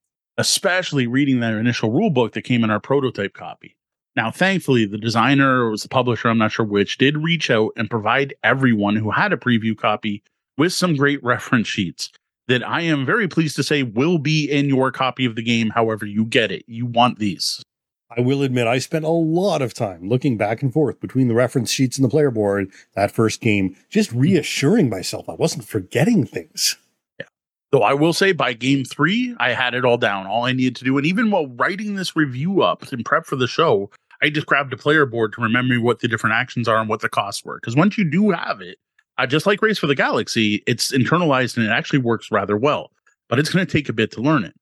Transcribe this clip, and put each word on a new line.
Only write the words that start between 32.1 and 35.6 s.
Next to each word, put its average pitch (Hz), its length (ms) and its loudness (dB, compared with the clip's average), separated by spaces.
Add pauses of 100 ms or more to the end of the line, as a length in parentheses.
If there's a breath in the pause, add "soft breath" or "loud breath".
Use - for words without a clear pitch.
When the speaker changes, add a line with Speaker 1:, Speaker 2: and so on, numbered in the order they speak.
Speaker 1:
review 151 440 0
up 90 300 -2
in 123 140 -6
prep 160 200 0
for 147 120 -6
the 127 100 0
show, 117 420 0 (320 loud breath)
I 147 80 2
just 151 160 -4
grabbed 139 280 -2
a 110 40 -12
player 151 280 2
board 113 280 -2
to 117 80 -8
remember 123 380 0